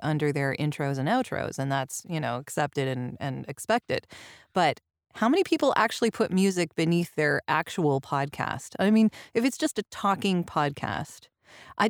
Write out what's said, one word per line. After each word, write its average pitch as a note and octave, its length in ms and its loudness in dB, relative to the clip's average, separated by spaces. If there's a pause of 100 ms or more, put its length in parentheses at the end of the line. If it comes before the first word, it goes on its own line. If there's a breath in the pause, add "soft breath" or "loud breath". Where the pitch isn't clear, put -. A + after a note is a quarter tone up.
under D3 300 0
their C#3 280 0
intros C#3+ 380 -2
and C3+ 120 -2
outros, - 500 -2
and C#3 120 -2
that's, C3+ 360 -4
you E3 120 -4
know, A#2+ 180 -4
accepted C#3 500 -4
and, B2+ 320 -6
and C3+ 280 -6
expected. - 580 -2 (480 loud breath)
But D#3+ 260 2 (360)
how A3 120 0
many F4 160 4
people D#4 320 2
actually A3+ 360 2
put - 200 -2
music F#3 440 2
beneath E3+ 400 2
their D3 320 2
actual D3+ 520 2
podcast? - 800 -4
I G3 120 4
mean, A3 180 6 (240 loud breath)
if A#3 100 2
it's C4 140 0
just D4+ 220 -2
a G#3 120 -6
talking F#3+ 540 0
podcast, C#3+ 840 -4 (500 loud breath)
I, G#3+ 120 2